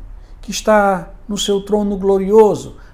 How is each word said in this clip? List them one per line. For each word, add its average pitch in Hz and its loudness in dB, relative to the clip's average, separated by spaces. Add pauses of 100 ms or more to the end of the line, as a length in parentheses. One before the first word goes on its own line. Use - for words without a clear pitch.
(420)
que - -16
está 196 0 (160)
no 208 -6
seu 202 -2
trono 202 -2
glorioso, 196 2 (180)